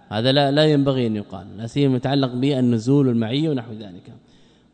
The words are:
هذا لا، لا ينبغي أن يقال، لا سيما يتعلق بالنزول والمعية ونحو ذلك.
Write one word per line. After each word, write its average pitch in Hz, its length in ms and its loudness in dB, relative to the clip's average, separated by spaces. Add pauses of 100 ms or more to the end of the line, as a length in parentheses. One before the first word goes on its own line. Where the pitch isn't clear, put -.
(100)
هذا 113 220 0
لا، 143 200 2
لا 147 140 4
ينبغي 139 420 2
أن 110 80 -2
يقال، 98 420 -12
لا 113 100 -10
سيما 135 280 0
يتعلق 131 380 -2
بالنزول 127 720 2
والمعية 120 420 0
ونحو 120 240 -6
ذلك. 101 400 -18 (600)